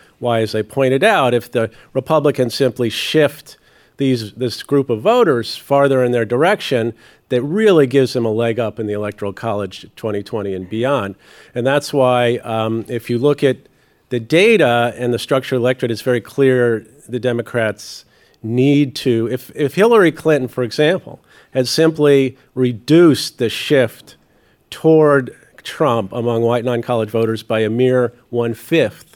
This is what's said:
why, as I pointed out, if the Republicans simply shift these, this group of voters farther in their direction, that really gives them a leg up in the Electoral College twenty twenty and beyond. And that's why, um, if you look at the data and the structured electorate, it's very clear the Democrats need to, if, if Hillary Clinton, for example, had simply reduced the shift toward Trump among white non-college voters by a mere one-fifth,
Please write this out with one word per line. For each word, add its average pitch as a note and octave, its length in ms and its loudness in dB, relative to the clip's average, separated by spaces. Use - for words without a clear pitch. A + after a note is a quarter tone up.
why, A#2 220 0
as A2 120 -4
I A2 80 -2
pointed C3+ 420 0
out, D#3+ 300 2
if A#2+ 180 -2
the A2+ 200 -2
Republicans C3+ 600 0
simply A#2+ 380 -2
shift - 680 -2
these, B2 360 -2
this A#2+ 280 -8
group C#3 300 0
of A2 100 -4
voters F3 560 0
farther C#3 460 2
in B2 80 0
their A#2 140 0
direction, B2 680 -2
that B2 120 0
really E3 460 2
gives C3 260 0
them B2 100 -2
a A2+ 80 -2
leg A2+ 280 -2
up A2 200 -4
in A2 60 -6
the G#2 80 -4
Electoral G#2 400 -8
College G2+ 640 -8
twenty G#2 260 -6
twenty G2+ 320 -8
and F#2 160 -10
beyond. A2 460 -4
And B2 100 -4
that's C#3 260 -2
why, B2 520 2
um, A2+ 440 -4
if A#2+ 220 -8
you A#2+ 80 -2
look D3 260 0
at C3 140 2
the B2 100 -4
data B2+ 760 2
and B2 160 -4
the A#2 80 -2
structured C3+ 380 -2
electorate, B2 340 -2
it's A2 100 -8
very B2 200 0
clear B2 640 0
the A#2+ 100 -6
Democrats A#2 840 -4
need C3 520 2
to, A#2 360 -2
if, - 240 -10
if C#3+ 200 -2
Hillary G3+ 360 4
Clinton, C#3+ 360 0
for B2+ 160 -6
example, D3+ 560 -2
had C3 160 0
simply D3 720 2
reduced C3 840 2
the A#2 100 0
shift - 680 -2
toward D3+ 640 4
Trump A#2 480 -2
among A#2 320 -2
white A#2 200 0
non-college A#2 460 -2
voters A2+ 340 -2
by A2 160 -2
a A2 100 0
mere B2 440 2
one-fifth, A#2+ 880 -2